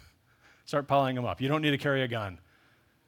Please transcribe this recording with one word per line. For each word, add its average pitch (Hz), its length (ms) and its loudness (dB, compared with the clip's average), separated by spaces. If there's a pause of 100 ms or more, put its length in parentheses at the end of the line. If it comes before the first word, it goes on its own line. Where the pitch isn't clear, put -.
(140)
<laughs> - 520 -20
Start 143 220 -2
piling 135 280 4
them 123 100 -2
up. 98 160 -4
You 131 60 0
don't 156 160 0
need 151 80 4
to 135 80 2
carry 135 240 0
a 127 40 -2
gun. 104 320 -6 (680)